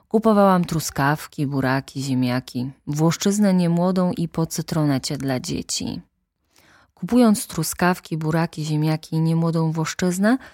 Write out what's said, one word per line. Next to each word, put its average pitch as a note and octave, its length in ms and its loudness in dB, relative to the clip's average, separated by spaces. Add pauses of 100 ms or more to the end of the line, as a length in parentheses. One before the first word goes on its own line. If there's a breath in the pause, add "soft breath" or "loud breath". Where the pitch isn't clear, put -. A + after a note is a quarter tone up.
Kupowałam G3+ 560 4
truskawki, D3+ 840 -2
buraki, C3+ 560 -2
ziemniaki, B2+ 680 -2 (160)
włoszczyznę F#3 680 2
niemłodą F3+ 580 2
i E3+ 160 -4
po E3 180 -2
cytronecie D3+ 680 -2
dla C3+ 240 -4
dzieci. - 600 -6 (960 soft breath)
Kupując A3 520 2
truskawki, - 680 -2
buraki, D#3+ 480 -2
ziemniaki D#3 520 -2
i D#3+ 40 2
niemłodą E3 520 0
włoszczyznę, F#3 640 0 (160 loud breath)